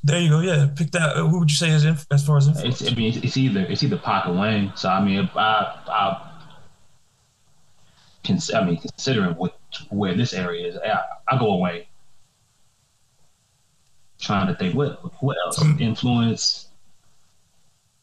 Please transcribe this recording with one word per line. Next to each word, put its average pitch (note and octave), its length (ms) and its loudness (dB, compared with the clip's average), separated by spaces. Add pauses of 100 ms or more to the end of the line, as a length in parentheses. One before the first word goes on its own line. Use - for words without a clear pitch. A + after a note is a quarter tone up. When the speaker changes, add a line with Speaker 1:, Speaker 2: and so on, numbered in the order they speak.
Speaker 1:
There D3+ 160 2
you E3+ 100 4
go. D3+ 120 4
Yeah. D#3 340 4
Pick D#3 160 -2
that. D#3 240 0
Uh, D#3+ 120 2
who F3 120 4
would D#3+ 100 4
you D3+ 60 2
say E3 140 2
is D3+ 160 6
inf-, D#3+ 260 0
as C#3+ 140 4
far D3+ 120 4
as C#3 100 6
influence? B2 340 0
Speaker 2:
It's, - 100 0
I A#2 40 0
mean, A2+ 180 2
it's, - 100 -4
it's C3 140 -2
either, A2+ 240 2
it's F#2+ 220 -2
either G#2 140 0
Pac F#2+ 300 -2
or F2+ 60 -2
Wayne. G2+ 420 0
So, - 140 -4
I F#2+ 120 2
mean, G2 180 2
if F#2+ 180 -2
I, G#2+ 500 0
I G2 440 -2 (1900)
cons-, - 280 -2
I F#2+ 120 0
mean, E2+ 120 -2
considering G2 580 -4
what, - 220 -6 (320)
where G2+ 240 -2
this A#2 200 0
area F2 340 -6
is, F2 100 -8
I, - 260 -2 (260)
I C3 80 0
go A2 160 2
away. F2+ 340 -4 (2250)
Trying G2+ 280 -2
to - 80 -2
think F#3 200 -4
what, C#3+ 240 -4 (240)
what C3+ 220 -2
else? E2+ 160 -4
Speaker 1:
Hmm. D3+ 180 4
Speaker 2:
Influence. A#2 880 0 (1400)